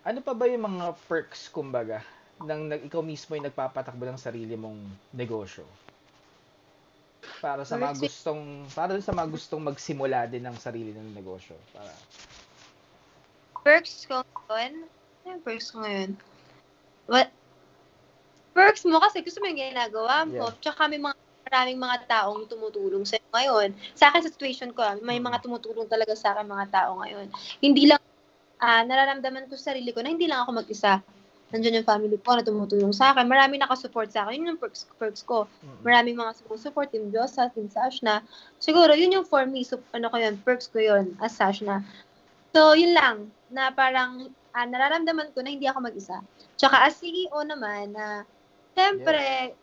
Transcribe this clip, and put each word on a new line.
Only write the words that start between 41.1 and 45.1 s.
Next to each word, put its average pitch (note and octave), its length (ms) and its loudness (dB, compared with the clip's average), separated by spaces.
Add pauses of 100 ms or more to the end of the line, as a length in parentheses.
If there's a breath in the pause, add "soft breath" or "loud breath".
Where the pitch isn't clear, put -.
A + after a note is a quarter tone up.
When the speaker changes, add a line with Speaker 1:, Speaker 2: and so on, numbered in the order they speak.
Speaker 2:
as A3+ 160 -4
Sash G3 240 2
na. G3 240 -4 (640 loud breath)
So, D#4 240 10
yun E4+ 200 6
lang, A3+ 360 2 (200)
na C4 240 -2
parang, C4 560 0 (240)
ah, A#3+ 120 -2
nararamdaman D4+ 680 -2